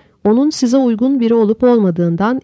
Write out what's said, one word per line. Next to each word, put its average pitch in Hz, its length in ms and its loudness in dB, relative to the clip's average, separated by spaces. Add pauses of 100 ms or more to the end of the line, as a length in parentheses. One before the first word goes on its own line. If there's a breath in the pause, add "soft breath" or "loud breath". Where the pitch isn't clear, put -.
(240 soft breath)
onun 240 260 2
size 254 280 0
uygun 254 420 0
biri 233 140 0
olup 220 300 0
olmadığından 196 800 0